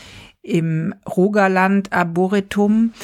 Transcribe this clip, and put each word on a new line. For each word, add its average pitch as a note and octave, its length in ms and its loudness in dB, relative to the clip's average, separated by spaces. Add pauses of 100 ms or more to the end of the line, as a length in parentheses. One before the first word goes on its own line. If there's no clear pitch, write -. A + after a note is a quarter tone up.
(400)
im E3 540 -2 (100)
Rogaland F#3+ 880 0
Arboretum. G3 1000 0 (120)